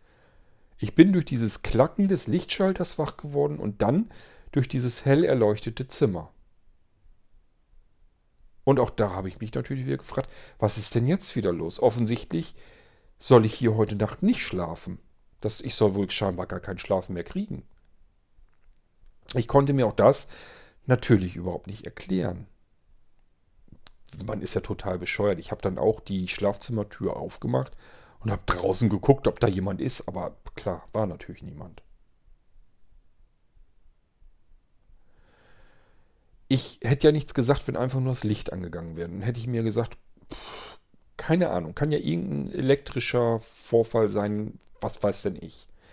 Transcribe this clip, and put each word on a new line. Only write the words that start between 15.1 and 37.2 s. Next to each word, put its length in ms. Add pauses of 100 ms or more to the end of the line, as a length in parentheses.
Das, 200
ich 140
soll 200
wohl 160
scheinbar 360
gar 140
keinen 180
Schlaf 300
mehr 160
kriegen. 400 (1700)
Ich 140
konnte 240
mir 140
auch 80
das 340 (580)
natürlich 500
überhaupt 300
nicht 200
erklären. 600 (1800)
Man 160
ist 120
ja 60
total 380
bescheuert. 400
Ich 120
habe 120
dann 160
auch 220
die 280
Schlafzimmertür 880
aufgemacht 560 (480)
und 100
habe 160
draußen 440
geguckt, 360
ob 140
da 80
jemand 320
ist. 260
Aber 300 (180)
klar, 380
war 140
natürlich 360
niemand. 400 (4000)
Ich 340
hätte 240
ja 60
nichts 200